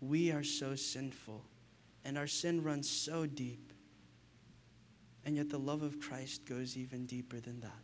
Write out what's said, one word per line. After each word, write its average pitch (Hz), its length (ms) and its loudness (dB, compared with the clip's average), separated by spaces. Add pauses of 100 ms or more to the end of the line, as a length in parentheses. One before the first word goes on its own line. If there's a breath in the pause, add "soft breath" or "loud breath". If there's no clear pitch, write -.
we 160 300 6
are 147 140 4
so 135 320 0
sinful, 127 680 -4 (600)
and 139 140 0
our 143 80 2
sin 170 360 4
runs 147 260 2
so 160 380 2
deep, 127 460 -4 (1500)
and 151 120 2
yet 147 120 2
the 147 100 0
love 143 240 0
of 147 160 -2
Christ 131 460 -6
goes 127 320 -4
even 127 300 -4
deeper 123 340 -4
than 120 200 -8
that. 113 240 -10